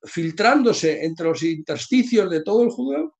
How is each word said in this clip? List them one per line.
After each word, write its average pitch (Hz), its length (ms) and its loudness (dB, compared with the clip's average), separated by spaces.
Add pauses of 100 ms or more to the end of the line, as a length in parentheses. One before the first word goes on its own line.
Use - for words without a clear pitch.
filtrándose 170 1000 0
entre 165 240 -4
los 160 140 -2
intersticios 180 840 0
de 160 140 -2
todo 220 220 2
el 233 60 0
juzgado 277 500 -6